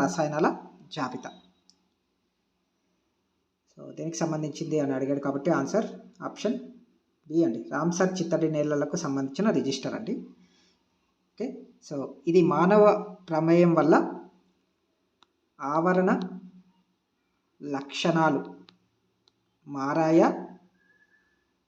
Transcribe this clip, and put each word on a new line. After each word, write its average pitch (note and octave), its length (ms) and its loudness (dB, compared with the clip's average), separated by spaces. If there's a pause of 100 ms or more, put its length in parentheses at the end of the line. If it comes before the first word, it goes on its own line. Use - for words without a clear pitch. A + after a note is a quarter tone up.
రసాయనాల D3+ 440 -2 (500)
జాబితా. C3+ 340 -8 (2500)
So, D#3+ 80 -20 (180)
దేనికి D#3+ 180 -8
సంబంధించింది D3+ 640 -4
అని C3+ 120 -2
అడిగాడు C#3 280 -2
కాబట్టి C#3 300 -4
ఆన్సర్ D#3 360 0 (360)
ఆప్షన్ G3+ 360 -6 (720)
బి E3 160 2
అండి, - 160 -2 (120)
రామ్సర్ F3 460 0
చిత్తడి D#3+ 320 0
నేలలకు D3 460 -2
సంబంధించిన C#3 540 -2
రిజిస్టర్ C3 480 -2
అండి. E3+ 160 -6 (1160)
ఓకే, A3 140 -10 (420)
so, D3+ 80 -8 (300)
ఇది E3+ 160 6 (120)
మానవ G3 300 6 (440)
ప్రమేయం E3 460 4
వల్ల D#3 200 6 (1700)
ఆవరణ F3 500 2 (1500)
లక్షణాలు D3 800 0 (1300)
మారాయా, D#3+ 640 2 (1400)